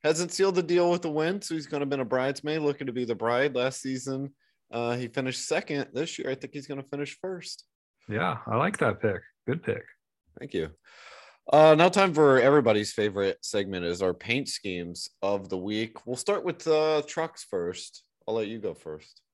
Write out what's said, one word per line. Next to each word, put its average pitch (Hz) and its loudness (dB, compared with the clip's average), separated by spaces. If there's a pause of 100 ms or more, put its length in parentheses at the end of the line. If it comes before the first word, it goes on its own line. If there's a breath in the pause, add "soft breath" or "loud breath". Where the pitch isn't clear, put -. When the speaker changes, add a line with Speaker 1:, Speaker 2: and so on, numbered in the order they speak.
Speaker 1:
Hasn't 160 2
sealed 190 2
the 185 4
deal 175 4
with 175 2
the 165 -2
win, 160 0
so 165 -6
he's 151 -6
gonna 143 -2
been 135 -2
a 127 0
bridesmaid, 139 -2
looking 143 -2
to 120 -6
be 123 -4
the 113 -2
bride. 120 0
Last 127 -2
season, 135 -6 (380)
uh, 117 -2
he 123 -6
finished 131 -6
second. 151 -4
This 151 -6
year, - -6
I 131 -4
think 131 -12
he's 139 -12
gonna 139 -10
finish 143 -10
first. - -12 (440)
Speaker 2:
Yeah, 110 -4
I 110 -2
like 175 0
that 110 0
pick. 101 -2 (260)
Good 147 -4
pick. - -4 (560)
Speaker 1:
Thank 135 -14
you. 80 -4 (800 loud breath)
Uh, 156 10
now 170 8
time 190 4
for 143 8
everybody's 117 4
favorite 101 0
segment 95 -2
is 87 -2
our 92 2
paint 123 -4
schemes 87 -8 (140)
of 98 -2
the 95 -4
week. 107 -6
We'll 123 -8
start 202 -4
with, 120 -6
uh, 156 2
trucks - -8
first. - -8 (220)
I'll 110 -4
let 110 -2
you 113 -10
go 98 -6
first. - -16 (120)